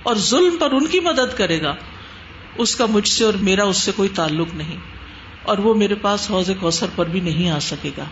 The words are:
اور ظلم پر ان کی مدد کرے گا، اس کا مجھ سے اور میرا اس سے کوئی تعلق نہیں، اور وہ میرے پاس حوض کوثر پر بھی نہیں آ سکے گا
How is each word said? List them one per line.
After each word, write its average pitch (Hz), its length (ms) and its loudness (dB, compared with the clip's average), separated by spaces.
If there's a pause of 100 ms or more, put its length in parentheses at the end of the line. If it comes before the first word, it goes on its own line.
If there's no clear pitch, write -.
اور 240 120 0
ظلم 320 440 4
پر 285 120 2
ان 269 160 2
کی 359 120 2
مدد 262 380 0
کرے 170 240 0
گا، 147 140 -2 (800)
اس 233 180 0
کا 240 100 2
مجھ 214 220 2
سے - 160 2
اور 214 100 4
میرا 190 300 2
اس 190 140 2
سے - 180 0
کوئی 196 140 2
تعلق 165 440 0
نہیں، 156 240 -8 (680)
اور 208 140 0
وہ 214 160 4
میرے 202 220 4
پاس 208 360 -2
حوض 185 180 0 (100)
کوثر 170 360 -2
پر 175 100 0
بھی 170 140 -2
نہیں 175 300 0
آ 151 100 0
سکے 143 380 -6
گا 143 140 -10